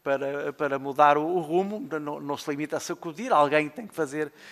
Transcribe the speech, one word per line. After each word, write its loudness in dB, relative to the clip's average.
para, -2
para -2
mudar 6
o, 0
o 0
rumo, -2
não, -8
não -4
se -8
limita -4
a -4
sacudir, -6
alguém 4
tem -12
que -20
fazer -4